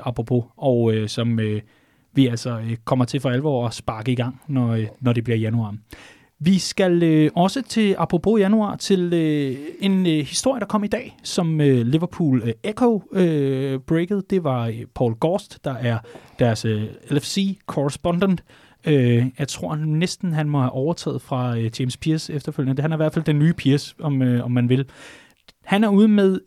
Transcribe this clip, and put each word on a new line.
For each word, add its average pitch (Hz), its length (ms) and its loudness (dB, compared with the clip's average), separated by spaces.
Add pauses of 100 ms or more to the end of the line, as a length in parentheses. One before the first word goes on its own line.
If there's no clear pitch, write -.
apropos, 120 380 -2 (140)
og, 120 360 2
øh, 107 160 -2
som, 117 300 -2
øh, 107 220 -2 (520)
vi 135 140 4
altså, 120 220 -4 (100)
øh, 113 160 -4 (100)
kommer 127 200 2
til 135 140 -4
for 131 100 -2
alvor 127 380 0
at 107 60 -6
sparke 113 380 -6
i 123 40 2
gang, 120 320 -4
når, 127 220 0
øh, 113 160 -2 (160)
når 123 120 0
det 113 100 0
bliver 113 160 0
januar. 110 360 -2 (640)
Vi 180 200 4
skal, 175 440 0
øh, 156 320 4
også 190 260 0
til, 208 360 0
apropos 185 440 0
januar, 202 340 2
til, 180 380 0
øh, 151 420 0 (240)
en, 190 280 2
øh, 160 60 2 (120)
historie, 262 340 -2
der 202 60 -4
kom 208 180 -2
i 208 40 -4
dag, 214 360 -6
som, 160 380 0
øh, 131 240 4
Liverpool, 147 600 0
øh, 113 80 -2 (100)
Echo, 214 480 0
øh, 139 680 0
breakede. 170 500 -2
Det 185 140 0
var, 127 240 -2
øh, 113 60 -4 (220)
Paul 117 200 0
Gorst, 170 500 -4
der 139 100 -4
er 117 220 -2 (420)
deres, 117 260 0
øh, 107 180 -2 (260)
L 143 100 0
F - 40 -4
C 196 340 -4 (100)
correspondent. 175 760 -2 (440)
Øh, 123 380 4 (140)
jeg 143 80 -4
tror 160 280 -6
næsten, 156 580 -2
han 151 160 -2
må 147 100 0
have 127 120 0
overtaget 135 500 -4
fra, 123 360 -4
øh, 113 220 -2
James 127 180 -4
Pearce 160 360 -2
efterfølgende. 139 480 -2
Han 156 100 0
er 160 40 0
i - 20 -4
hvert 156 160 0
fald 165 120 -2
den 151 140 2
nye 165 140 4
Pearce, - 460 0
om, 143 220 0
øh, 123 240 2
om 120 60 -2
man 123 180 2
vil. 131 160 2 (800)
Han 202 200 2
er 220 60 2
ude 202 180 6
med 202 400 4